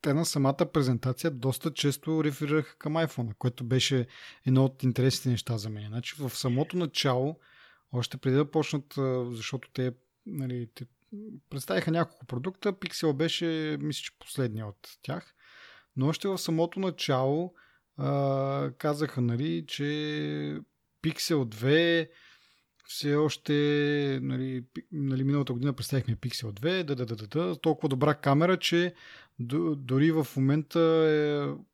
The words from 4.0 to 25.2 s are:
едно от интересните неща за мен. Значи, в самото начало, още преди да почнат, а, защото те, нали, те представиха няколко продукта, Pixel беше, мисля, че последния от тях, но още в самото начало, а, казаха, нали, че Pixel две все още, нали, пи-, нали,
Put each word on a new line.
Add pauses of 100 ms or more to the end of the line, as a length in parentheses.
едно
от
интересните
неща
за
мен.
Значи,
в
самото
начало, (520)
още
преди
да
почнат,
а,
защото
те, (320)
нали,
те (640)
представиха
няколко
продукта,
Pixel
беше,
мисля,
че
последния
от (240)
тях, (600)
но
още
в
самото
начало, (440)
а,
казаха,
нали,
че (1200)
Pixel
две (800)
все
още, (680)
нали, (100)
пи-,
нали,